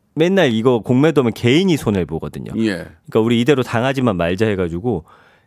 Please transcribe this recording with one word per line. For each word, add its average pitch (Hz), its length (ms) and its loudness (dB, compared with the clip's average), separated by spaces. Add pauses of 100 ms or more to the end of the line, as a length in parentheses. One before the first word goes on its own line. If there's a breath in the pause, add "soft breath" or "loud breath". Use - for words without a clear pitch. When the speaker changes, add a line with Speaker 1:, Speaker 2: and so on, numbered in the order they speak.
(160)
Speaker 1:
맨날 175 360 2
이거 113 280 2
공매도면 131 540 2
개인이 160 440 2
손해를 98 280 -2
보거든요. 76 520 -10
Speaker 2:
예. 110 180 -2
Speaker 1:
그러니까 85 460 -6
우리 117 180 2
이대로 127 240 2
당하지만 123 540 -2
말자 90 300 -2
해가지고 92 580 -4 (420 soft breath)